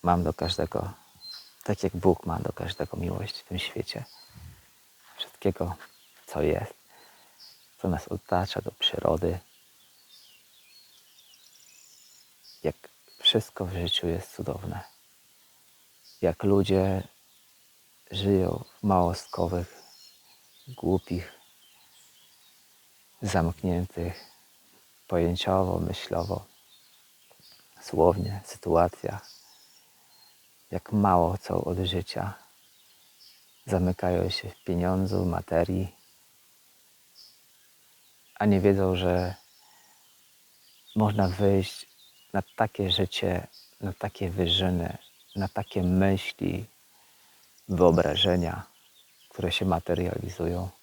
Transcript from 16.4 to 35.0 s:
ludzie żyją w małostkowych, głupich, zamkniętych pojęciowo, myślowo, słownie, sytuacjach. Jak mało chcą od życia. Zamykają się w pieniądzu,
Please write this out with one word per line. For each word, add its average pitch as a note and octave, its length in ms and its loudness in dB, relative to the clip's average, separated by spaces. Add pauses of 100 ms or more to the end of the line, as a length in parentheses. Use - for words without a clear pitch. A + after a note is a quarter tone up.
ludzie F#2+ 640 4 (1040)
żyją G2 520 2 (160)
w - 40 -8
małostkowych, F2+ 1000 0 (840)
głupich, F2+ 640 -4 (1900)
zamkniętych F2 1040 -2 (840)
pojęciowo, F2+ 720 2
myślowo, F2 680 -4 (1400)
słownie, F2+ 640 2
sytuacjach. - 840 0 (1400)
Jak - 200 -8
mało F#2 420 4
chcą - 300 -4
od F2+ 140 -2
życia. F#2+ 560 -4 (1300)
Zamykają F2+ 640 0
się - 200 -6
w - 140 -20
pieniądzu, F#2 640 0